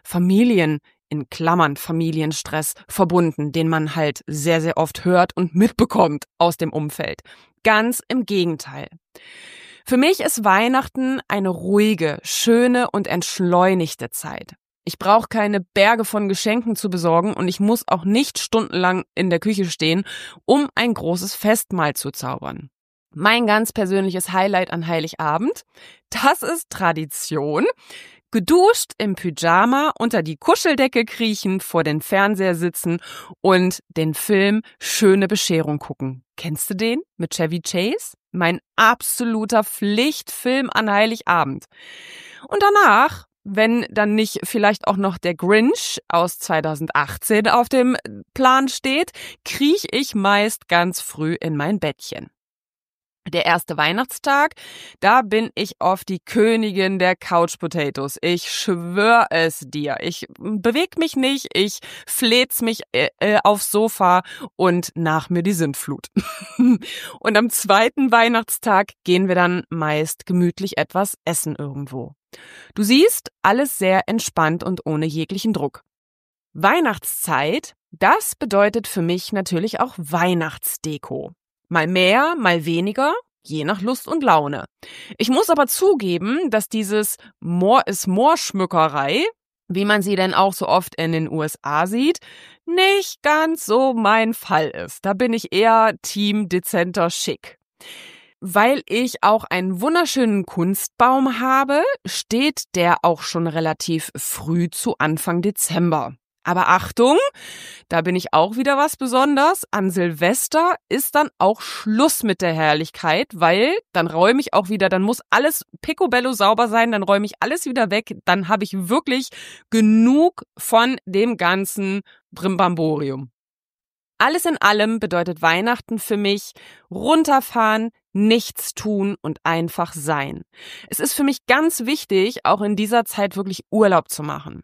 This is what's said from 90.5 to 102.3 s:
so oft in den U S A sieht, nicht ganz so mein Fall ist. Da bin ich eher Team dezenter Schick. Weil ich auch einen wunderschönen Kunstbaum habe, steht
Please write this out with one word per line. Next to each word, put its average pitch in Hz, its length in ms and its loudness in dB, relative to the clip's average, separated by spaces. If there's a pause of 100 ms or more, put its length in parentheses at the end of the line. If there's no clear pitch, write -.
so - 140 -6
oft 175 280 0
in 165 160 -2
den 160 180 -2
U 156 140 -4
S 151 180 -8
A 147 240 0
sieht, 254 360 0 (440)
nicht 381 560 0
ganz 311 460 0
so 262 260 2
mein 226 400 2
Fall 160 360 -2
ist. - 360 -10
Da 196 80 0
bin 233 180 0
ich - 220 -6
eher 220 480 4
Team 208 480 -2
dezenter 175 600 -2
Schick. - 480 -8 (800)
Weil 208 480 2
ich 240 340 -2
auch 214 220 4
einen 180 360 -4
wunderschönen 254 680 0
Kunstbaum 240 920 0
habe, 269 440 2 (200)
steht 254 600 -2 (100)